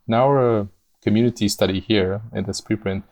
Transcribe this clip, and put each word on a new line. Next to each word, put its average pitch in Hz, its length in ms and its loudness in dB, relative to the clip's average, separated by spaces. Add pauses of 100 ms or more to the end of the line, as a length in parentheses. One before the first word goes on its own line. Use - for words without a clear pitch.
(140)
our 120 540 2 (340)
community 110 460 2
study 95 320 0
here 98 420 0 (100)
in 101 120 -6
this 98 160 -8
preprint, 98 520 -4